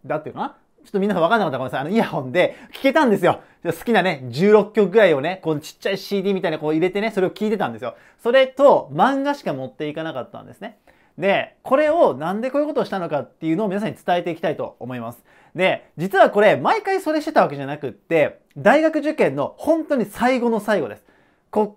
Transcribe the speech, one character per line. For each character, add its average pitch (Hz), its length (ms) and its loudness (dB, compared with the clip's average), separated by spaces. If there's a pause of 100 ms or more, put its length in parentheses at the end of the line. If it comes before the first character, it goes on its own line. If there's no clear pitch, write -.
だ 147 120 -4
っ 151 40 -12
て - 60 -12
い - 40 -12
う - 40 -14
か 170 40 -6
な？ 269 160 -8 (280)
ち - 40 -20
ょ - 20 -20
っ - 20 -20
と 202 80 0
皆 202 120 0
さ 185 60 0
ん 165 60 2
分 - 40 4
か 226 80 2
ん 220 40 4
な 185 60 2
か - 20 0
っ - 20 -4
た 131 80 -2
ら - 0 -
ご 127 60 -4
め 127 60 -6
ん - 20 -16
な 143 60 -4
さ - 0 -
い。 - 20 -4
あ 139 40 -4
の、 156 60 -6
イ 214 60 0
ヤ 220 100 4
ホ 170 140 -4
ン 127 100 -8
で 156 240 2 (180)
聞 - 100 -18
け 269 100 2
た 311 120 4
ん 240 60 4
で 202 80 4
す 175 80 0
よ。 143 140 2 (240)
好 170 80 -2
き - 200 -4
な 208 80 4
ね、 160 280 -2
十 165 240 2
六 214 200 6
曲 202 160 2
ぐ 175 80 0
ら 214 100 8
い 170 60 6
を 135 80 0
ね、 175 220 -6
こ 160 80 -2
う 151 100 -2
ち - 140 -16
っ - 60 -20
ち - 80 -4
ゃ - 20 -2
い 190 80 -2
シ 196 220 -4
ー - 20 -2
デ 190 60 -2
ィ 202 40 2
ー - 40 0
み 180 40 -4
た 185 80 -2
い - 40 -2
な 151 80 -6
こ 151 80 -4
う 156 40 0
入 160 60 0
れ 180 120 0
て 202 100 -4
ね、 220 100 -2
そ 196 100 -4
れ 185 60 2
を - 40 -2
聞 214 180 -4
い - 20 0
て 214 80 -2
た 175 80 -2
ん 117 60 -6
で 110 80 -14
す - 20 -20
よ。 120 140 -8 (260)
そ 233 80 -2
れ 262 160 6
と 262 480 4
漫 262 280 2
画 285 120 -2
し 285 80 -16
か 170 100 -4
持 131 140 -8
っ - 40 -8
て 151 180 -8
い 147 60 -8
か 160 100 -8
な 160 80 -8
か 127 100 -8
っ - 80 -16
た 110 100 -16
ん 104 60 -20
で - 80 -20
す - 60 -20
ね。 220 180 -16 (400)
で、 165 460 -2
こ 262 120 0
れ 302 140 2
を 294 240 4
な 151 180 -6
ん 214 80 -4
で 254 120 -6
こ 285 60 0
う 294 40 2
い - 20 -2
う 294 40 -6
こ 311 60 -6
と 233 80 0
を - 20 -2
し - 60 -10
た 196 100 -4
の 170 80 -6
か 147 140 -2
っ - 80 -14
て - 160 -10
い 160 60 2
う 165 40 0
の 220 80 -2
を 208 40 -2
皆 190 120 -4
さ 214 80 -4
ん - 20 -6
に - 60 -10
伝 180 220 -2
え 175 40 -4
て 185 80 -6
い 214 60 -6
き - 40 -16
た 175 100 -2
い 143 60 -4
と 127 220 -8
思 127 160 -10
い 123 60 -8
ま 117 120 -10
す。 - 100 -20 (340)
で、 175 400 -2
実 190 200 -4
は 311 140 6
こ 208 120 2
れ、 180 140 6
毎 415 260 0
回 381 180 -2
そ 311 120 -4
れ 311 80 -2
し 302 40 -6
て 311 80 -8
た 269 100 4
わ 170 60 2
け 143 80 -10
じ 139 60 -8
ゃ 135 40 -8
な 147 100 -8
く 143 120 -8
っ 107 40 -10
て、 147 460 0 (180)
大 226 260 4
学 311 180 0
受 294 140 -2
験 170 200 2
の 139 240 -4
本 311 260 0
当 294 120 -2
に 220 80 0
最 247 340 -2
後 233 100 -2
の 226 120 -2
最 208 200 -2
後 120 80 -4
で 98 80 -14
す。 - 80 -20 (460)
国 208 260 -2